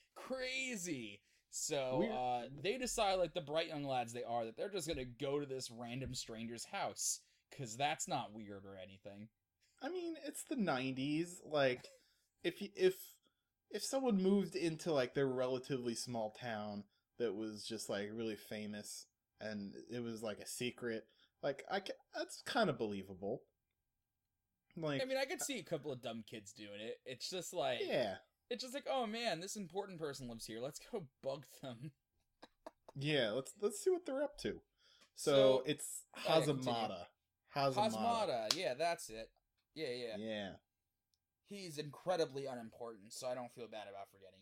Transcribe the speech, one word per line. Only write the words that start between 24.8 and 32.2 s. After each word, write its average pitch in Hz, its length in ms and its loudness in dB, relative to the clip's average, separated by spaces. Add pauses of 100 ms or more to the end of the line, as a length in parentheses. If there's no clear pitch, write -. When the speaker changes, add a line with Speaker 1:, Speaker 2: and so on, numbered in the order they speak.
Speaker 1:
I - 40 2
mean, 262 100 0
I 269 80 2
could - 180 -4
see 262 160 -2
a 160 60 -6
couple 147 260 -4
of 127 120 -6
dumb 113 200 -6
kids 107 300 -12
doing 104 280 -12
it. 117 260 -8
It's 123 220 -8
just, 180 260 -6
like, 139 280 2
Speaker 2:
Yeah. 135 340 2 (340)
Speaker 1:
It's 240 120 -4
just 254 120 -8
like, 277 160 -4
"Oh 262 160 2
man, 214 340 -2
this 190 160 -6
important 190 440 -6
person 135 280 -4
lives 117 180 -8
here. 113 140 -6
Let's 139 200 -6 (120)
go 190 140 -4 (160)
bug 135 220 -4 (180)
them." 131 340 -10
<laughs> - 40 -20 (960)